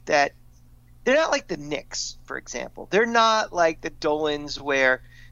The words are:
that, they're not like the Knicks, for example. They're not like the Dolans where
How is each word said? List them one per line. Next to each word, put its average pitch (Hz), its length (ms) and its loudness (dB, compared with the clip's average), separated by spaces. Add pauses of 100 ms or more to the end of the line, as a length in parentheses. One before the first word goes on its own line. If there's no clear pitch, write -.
that, 143 280 2 (720)
they're 254 120 2
not 320 160 2
like 277 160 -4
the 170 100 -6
Knicks, - 640 -10
for 135 140 -10
example. - 520 -12
They're 214 160 4
not 226 460 2
like 165 300 0
the 170 80 -6
Dolans 151 680 -4
where 135 440 2 (300)